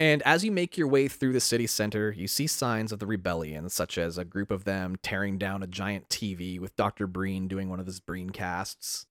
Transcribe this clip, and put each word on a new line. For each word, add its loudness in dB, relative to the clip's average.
And 6
as 6
you 2
make 0
your 2
way 8
through 2
the 4
city 2
center, 0
you -4
see 0
signs 0
of -6
the -6
rebellion, -2
such -2
as 0
a -2
group -4
of -2
them 0
tearing -2
down -2
a -6
giant -4
T -4
V -6
with -8
Doctor 0
Breen -2
doing -4
one -6
of -8
his -10
Breencasts. -6